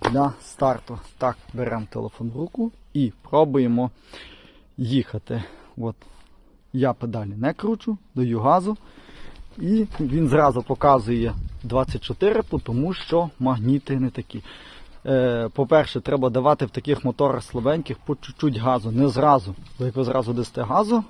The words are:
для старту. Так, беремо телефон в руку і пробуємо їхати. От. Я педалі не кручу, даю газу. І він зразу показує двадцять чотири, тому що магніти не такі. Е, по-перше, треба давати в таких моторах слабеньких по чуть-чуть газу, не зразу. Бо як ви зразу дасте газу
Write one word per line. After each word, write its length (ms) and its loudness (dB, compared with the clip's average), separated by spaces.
для 400 2
старту. 580 -2
Так, 200 -2
беремо 360 -4
телефон 400 -8
в 80 -10
руку 340 -6
і 200 0
пробуємо 640 2
їхати. 680 -4
От. 180 -6
Я 200 0
педалі 440 -6
не 160 -2
кручу, 440 -4
даю 240 0
газу. 380 2
І 280 0
він 280 0
зразу 360 4
показує 680 2
двадцять 400 -2
чотири, 400 0
тому 300 -2
що 360 0
магніти 600 0
не 100 0
такі. 340 -10
Е, 480 2
по-перше, 480 2
треба 280 0
давати 360 2
в 40 -8
таких 360 -2
моторах 380 0
слабеньких 540 -2
по 180 -4
чуть-чуть 420 -2
газу, 340 0
не 160 4
зразу. 480 2
Бо 60 -2
як 100 -4
ви 80 0
зразу 300 0
дасте 300 -4
газу 460 2